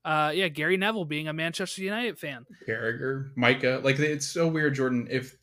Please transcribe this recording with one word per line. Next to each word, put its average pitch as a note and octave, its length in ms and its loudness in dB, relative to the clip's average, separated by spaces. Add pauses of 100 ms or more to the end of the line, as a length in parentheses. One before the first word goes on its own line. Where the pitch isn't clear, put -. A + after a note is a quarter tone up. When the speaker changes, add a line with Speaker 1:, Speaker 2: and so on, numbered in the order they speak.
Speaker 1:
uh, D3+ 280 2
yeah, F3+ 160 2
Gary D#3 280 0
Neville G3+ 280 0
being D3+ 220 -4
a D#3 60 -4
Manchester E3+ 500 -4
United G#3 380 -4
fan. C3 260 -10 (200)
Speaker 2:
Carragher, A#2+ 680 -4
Micah. B2+ 460 4
Like, C3+ 160 4
it's D3+ 300 0
so E3+ 180 2
weird, D3+ 300 2
Jordan. B2+ 340 0
If B2+ 320 -4